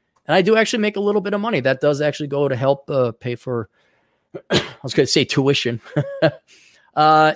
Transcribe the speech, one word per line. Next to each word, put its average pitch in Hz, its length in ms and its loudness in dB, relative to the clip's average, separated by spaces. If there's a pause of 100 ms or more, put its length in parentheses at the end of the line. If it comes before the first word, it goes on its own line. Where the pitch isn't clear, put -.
(260)
And 147 80 0
I 190 80 6
do 214 140 2
actually 220 240 0
make 208 160 -2
a 196 40 -4
little 208 200 0
bit 202 140 -4
of 202 60 -2
money. 208 200 -2
That 131 200 0
does 147 200 2
actually 147 280 -4
go 143 200 0
to 131 80 -4
help, 135 320 -2
uh, 127 240 0
pay 123 220 -8
for, 120 340 -8 (420)
<clears throat> - 400 -16
I 165 140 0 (180)
was 131 120 -10
gonna 139 120 2
say 143 180 2
tuition. 131 560 0 (420)
<laughs> - 0 - (760)
Uh, 156 400 4